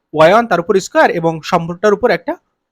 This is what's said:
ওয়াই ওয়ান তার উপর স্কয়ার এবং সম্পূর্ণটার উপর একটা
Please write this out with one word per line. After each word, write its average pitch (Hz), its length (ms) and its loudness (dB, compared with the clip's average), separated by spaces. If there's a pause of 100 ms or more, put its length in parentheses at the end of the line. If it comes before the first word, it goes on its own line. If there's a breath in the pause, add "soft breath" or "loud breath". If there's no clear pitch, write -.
(140)
ওয়াই 156 180 6
ওয়ান 226 160 2
তার 175 120 -2
উপর 185 200 -2
স্কয়ার 294 320 0
এবং 165 320 -4
সম্পূর্ণটার 175 500 -2
উপর 226 180 -2
একটা 302 240 -6 (360)